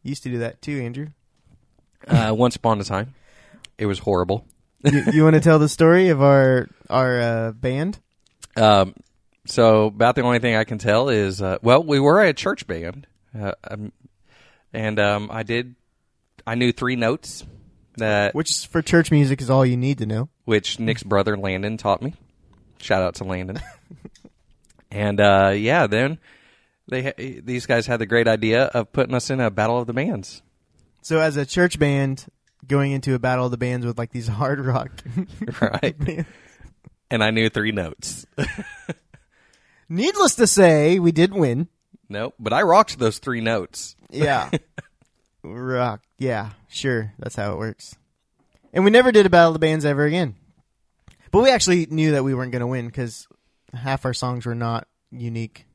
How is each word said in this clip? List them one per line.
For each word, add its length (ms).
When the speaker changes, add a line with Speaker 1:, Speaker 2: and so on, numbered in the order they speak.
Speaker 1:
You 80
used 120
to 60
do 100
that 220
too, 200
Andrew. 260
Speaker 2:
Uh, 280
once 200
upon 240
a 60
time. 280
It 100
was 120
horrible. 460
Speaker 1:
You, 280
you 140
wanna 160
tell 180
the 80
story 420
of 120
our, 480
our, 300
uh, 320
band? 480
Speaker 2:
Um, 380
so 420
about 280
the 60
only 180
thing 160
I 80
can 140
tell 320
is, 320
uh, 200
well, 220
we 160
were 220
a 120
church 340
band, 380
uh, 140
um, 220
and, 260
um, 320
I 140
did, 320
I 100
knew 160
three 240
notes 500
that 360
Speaker 1:
Which 160
is, 140
for 180
church 300
music 300
is 80
all 160
you 120
need 200
to 80
know. 240
Speaker 2:
which 340
Nick's 240
brother 340
Landon 400
taught 240
me. 120
Shout 240
out 120
to 80
Landon. 420
<laughs> 40
And, 300
uh, 340
yeah, 340
then 300
they 160
ha-, 400
these 220
guys 200
had 140
the 60
great 200
idea 420
of 260
putting 200
us 160
in 120
a 100
battle 260
of 80
the 60
bands. 500
Speaker 1:
So 180
as 160
a 100
church 320
band, 480
going 280
into 200
a 60
battle 240
of 80
the 60
bands 280
with, 120
like, 160
these 160
hard 360
rock 240
<laughs> 340
Speaker 2:
Right. 380
Speaker 1:
bands. 300
Speaker 2:
And 100
I 100
knew 180
three 240
notes. 520
<laughs> 1500
Speaker 1:
Needless 460
to 120
say, 520
we 120
did 220
win. 340
Speaker 2:
Nope, 320
but 140
I 80
rocked 360
those 220
three 220
notes. 560
Speaker 1:
Yeah. 400
Speaker 2:
<laughs> 440
Speaker 1:
Rock. 580
Yeah, 340
sure. 500
That's 160
how 160
it 60
works. 360
And 140
we 60
never 200
did 140
a 40
battle 200
of 60
the 40
bands 240
ever 220
again. 300
But 120
we 80
actually 360
knew 260
that 100
we 100
weren't 200
gonna 140
win 220
'cause 380
half 320
our 80
songs 320
were 100
not 320
unique. 640